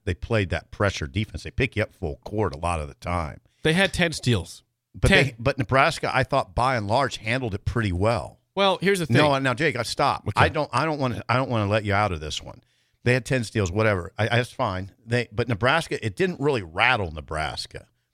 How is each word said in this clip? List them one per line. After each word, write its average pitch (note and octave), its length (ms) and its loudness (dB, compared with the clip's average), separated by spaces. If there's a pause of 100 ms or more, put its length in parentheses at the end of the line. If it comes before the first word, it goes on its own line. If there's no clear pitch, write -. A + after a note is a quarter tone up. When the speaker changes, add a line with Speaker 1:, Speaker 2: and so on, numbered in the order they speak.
Speaker 1:
they F#2 80 0
played G#2 360 0
that D#2 220 -4
pressure F#2+ 360 0
defense. G2+ 360 -6
They F#2 80 -12
pick - 240 -2
you G#2 80 0
up - 100 -6
full D2+ 300 -6
court G#2 320 -2
a - 20 -12
lot E2+ 220 -2
of D2 80 -6
the C2+ 80 -16
time. E2 440 -6 (240)
Speaker 2:
They D#3 100 2
had F#3+ 200 2
ten E3+ 200 0
steals. G2+ 500 -2 (300)
Speaker 1:
But - 140 0
Speaker 2:
Ten. F#3 180 6
Speaker 1:
they, C3+ 140 -4
but A#2+ 180 0
Nebraska, C3 560 2
I B2+ 100 2
thought, B2 320 -2
by B2+ 200 2
and G#2 120 -2
large, B2 300 0
handled A2+ 360 -2
it G2+ 120 -6
pretty G#2+ 280 0
well. F#2+ 460 0 (160)
Speaker 2:
Well, F#3+ 260 2
here's G3 180 2
the E3 60 -2
thing. A#2+ 120 4
Speaker 1:
No, C#3+ 220 6
now, C3+ 140 0
Jake, C3+ 240 0
I A#2 60 -2
stop. B2+ 440 0
Speaker 2:
Okay. G#2 60 -2 (120)
Speaker 1:
I D#3+ 40 4
don't, D3+ 240 -2
I B2+ 120 2
don't D3+ 140 -2
wanna, B2 300 -2
I A#2 60 2
don't C3 140 0
wanna G#2+ 200 0
let G#2+ 160 2
you G2+ 80 2
out G2+ 180 2
of D#2+ 80 -4
this D2+ 220 -8
one. - 200 -16 (420)
They B2 100 4
had B2 120 0
ten C3 180 0
steals, G2+ 280 -2
whatever. G2+ 460 0
I, G#2+ 80 0
I, A#2 120 0
that's B2 140 0
fine. G2 400 -4 (140)
They, A#2 260 -2
but A2 160 -2
Nebraska, C3 580 0
it G#2+ 100 -4
didn't F3+ 240 0
really C3+ 220 0
rattle F#2+ 500 -2
Nebraska. D#2 760 -8 (260)